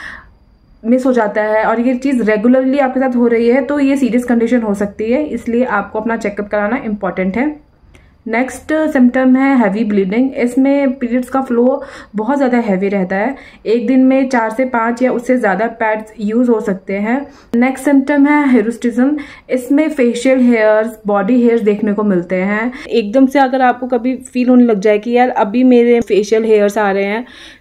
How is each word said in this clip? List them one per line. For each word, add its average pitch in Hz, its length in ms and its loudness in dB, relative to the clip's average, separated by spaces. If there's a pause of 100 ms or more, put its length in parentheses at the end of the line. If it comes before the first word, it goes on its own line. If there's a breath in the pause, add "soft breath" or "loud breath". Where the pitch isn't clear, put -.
(840 loud breath)
miss 254 200 2
हो 254 80 2
जाता 214 280 0
है 214 220 0
और 220 160 0
ये 247 160 0
चीज़ 254 280 -2
regularly 247 540 2
आपके 254 220 0
साथ 262 160 0
हो 240 120 2
रही 233 200 0
है 262 140 2
तो 285 180 -2
ये 269 180 2
serious 247 280 0
condition 233 360 0
हो 214 120 -2
सकती 208 380 -4
है, 294 140 -2
इसलिए 240 380 -2
आपको 208 360 -4
अपना 226 180 -2
checkup 208 300 -6
कराना 208 380 -2
important 190 520 -4
है। 294 220 -4 (680 soft breath)
Next 254 460 -4
symptom 262 600 2
है 269 240 2
heavy 214 240 0
bleeding। 208 520 0
इसमें 269 580 0
periods 247 360 -4
का - 120 -2
फ्लो 247 420 0 (320 loud breath)
बहुत 226 220 -2
ज़्यादा 247 200 0
heavy 202 320 0
रहता 190 260 -2
है, 240 200 -4 (300 loud breath)
एक 220 220 0
दिन 262 120 4
में 262 300 2
चार 226 200 0
से 262 160 -2
पाँच 240 360 -2
या 254 100 2
उससे 247 260 -2
ज़्यादा 214 300 0
pads 220 520 -6
use 233 320 0
हो 214 100 0
सकते 190 320 -6
हैं। 233 340 -4 (280 loud breath)
Next 262 300 0
symptom 285 400 2
है 294 260 2
hirsutism। 240 640 0 (320 loud breath)
इसमें 277 400 0
facial 262 500 0
hairs, 226 680 2
body 208 360 2
hairs 233 180 2
देखने 208 320 0
को 214 100 -2
मिलते 185 320 -2
हैं। 208 360 -2 (180 loud breath)
एकदम 233 360 2
से 269 140 2
अगर 262 220 0
आपको 247 260 0
कभी 247 280 -2
फील 247 340 -4
होने 247 140 6
लग 226 160 2
जाए 208 200 2
कि 233 120 -8
यार 247 180 2
अभी 220 340 0
मेरे 240 380 4
facial 220 420 0
hairs 208 340 2
आ 208 140 0
रहे 196 140 -2
हैं, 220 200 -6 (360 loud breath)